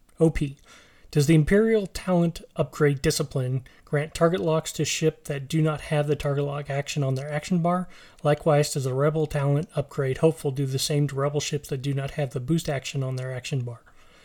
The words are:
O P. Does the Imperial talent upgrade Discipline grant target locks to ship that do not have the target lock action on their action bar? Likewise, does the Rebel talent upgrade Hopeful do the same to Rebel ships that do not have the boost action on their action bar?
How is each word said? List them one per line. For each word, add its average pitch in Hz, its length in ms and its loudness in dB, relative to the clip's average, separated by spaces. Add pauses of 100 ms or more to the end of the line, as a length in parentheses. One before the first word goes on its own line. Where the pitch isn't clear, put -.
(200)
O 165 100 6
P. 143 260 -2 (540)
Does 147 160 2
the 160 80 6
Imperial 202 520 4
talent 170 560 0 (140)
upgrade 143 460 2
Discipline 135 600 -2 (200)
grant 151 300 -4
target 170 260 2
locks 160 320 0
to 160 120 -2
ship - 400 0
that 139 240 -8
do 156 140 2
not 156 200 0
have 147 240 0
the 151 100 2
target 143 280 -2
lock 143 240 -6
action 143 340 -2
on 135 120 2
their 139 160 -6
action 151 300 0
bar? 175 280 0 (340)
Likewise, 147 500 2
does 135 120 -2
the 127 100 -2
Rebel 151 320 2
talent 143 480 0
upgrade 139 440 -2
Hopeful 156 320 2
do 139 160 -2
the 131 120 -2
same 147 300 0
to 139 60 -8
Rebel 143 260 -2
ships - 280 -6
that 135 140 -6
do 139 120 -2
not 139 180 -4
have 143 180 -4
the 135 100 -6
boost 156 280 0
action 139 340 -4
on 131 140 -4
their 131 160 -8
action 127 280 -4
bar? 120 220 -8 (420)